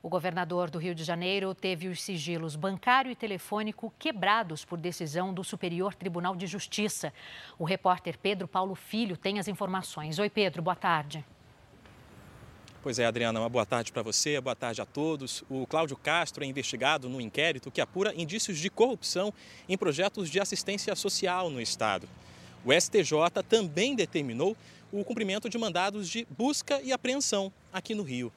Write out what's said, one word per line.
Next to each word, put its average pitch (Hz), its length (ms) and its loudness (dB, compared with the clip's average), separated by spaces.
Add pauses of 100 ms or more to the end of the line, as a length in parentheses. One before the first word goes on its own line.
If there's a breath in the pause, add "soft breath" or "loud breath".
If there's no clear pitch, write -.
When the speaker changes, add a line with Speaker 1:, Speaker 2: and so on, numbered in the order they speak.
Speaker 1:
O 165 40 -8
governador 175 600 0
do 170 80 -8
Rio 175 160 -4
de 165 100 -8
Janeiro 185 520 -2
teve 185 320 -4
os 175 120 -6
sigilos 165 560 -4
bancário 247 540 2
e 233 60 -6
telefônico 214 800 -6
quebrados 202 680 0
por 175 140 -8
decisão 175 560 -2
do 185 100 -6
Superior 185 520 -4
Tribunal 180 400 -2
de 180 100 -4
Justiça. 190 640 -2 (460 loud breath)
O 170 60 -4
repórter 180 560 2
Pedro 190 280 0
Paulo 190 280 0
Filho 208 420 -4
tem 202 220 -2
as 196 80 -2
informações. 180 720 -4
Oi, 208 100 2
Pedro, 190 320 0
boa 170 140 2
tarde. 156 500 0 (1600)
Speaker 2:
Pois 123 160 -2
é, 120 80 6
Adriana, 113 320 2
uma 113 100 0
boa 117 160 4
tarde 117 260 -2
pra 113 120 -4
você, 139 360 0
boa 127 160 -2
tarde 117 240 -4
a 104 60 -4
todos. 143 640 -4
O 131 160 -2
Cláudio 156 320 0
Castro 151 460 0
é 135 40 -6
investigado 131 640 0
no 131 100 -6
inquérito 135 520 0
que 165 100 0
apura 190 320 0
indícios 170 460 -4
de 180 100 0
corrupção 214 640 2 (340 loud breath)
em 185 80 2
projetos 170 540 2
de 165 100 2
assistência 202 560 -2
social 185 540 0
no 135 100 -4
estado. 107 480 0 (560 loud breath)
O 120 80 4
S 165 200 6
T 208 100 6
J 156 400 4
também 214 540 4
determinou 160 600 0 (360 loud breath)
o 202 120 -2
cumprimento 214 460 -2
de 214 80 -4
mandados 202 500 0
de 226 220 -4
busca 277 540 0
e 262 100 0
apreensão 247 580 0 (220)
aqui 190 220 -4
no 208 80 -2
Rio. 123 340 -2